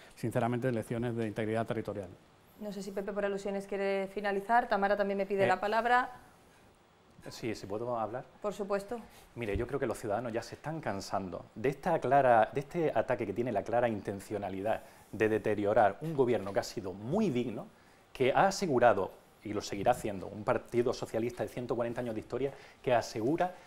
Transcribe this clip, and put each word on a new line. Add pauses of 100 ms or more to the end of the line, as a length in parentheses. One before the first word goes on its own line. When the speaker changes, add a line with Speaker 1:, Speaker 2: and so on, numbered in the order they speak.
(140)
Speaker 1:
sinceramente,
lecciones
de
integridad
territorial. (520)
Speaker 2:
No
sé
si
Pepe
por
alusiones
quiere
finalizar,
Tamara
también
me
pide
Speaker 3:
Eh,
Speaker 2:
la
palabra. (1160)
Speaker 3:
Sí,
¿si
puedo
hablar? (180)
Speaker 2:
Por
supuesto. (380)
Speaker 3:
Mire,
yo
creo
que
los
ciudadanos
ya
se
están
cansando
de
esta
clara,
de
este
ataque
que
tiene
la
clara
intencionalidad (300)
de
deteriorar
un
gobierno
que
ha
sido
muy
digno, (440)
que
ha
asegurado, (180)
y
lo
seguirá
haciendo,
un
partido
socialista
de
ciento
cuarenta
años
de
historia (300)
que
asegura (120)